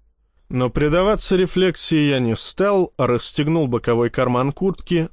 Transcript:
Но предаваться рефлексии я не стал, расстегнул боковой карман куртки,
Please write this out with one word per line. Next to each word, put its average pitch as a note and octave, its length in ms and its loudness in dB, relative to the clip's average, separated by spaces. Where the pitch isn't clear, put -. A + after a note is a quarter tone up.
Но B2+ 200 0
предаваться F3 680 0
рефлексии F3 720 0
я C3+ 100 0
не A#2 160 0
стал, F#3+ 600 0
расстегнул C#3+ 720 0
боковой A#2+ 420 0
карман B2+ 420 0
куртки, F3 600 -2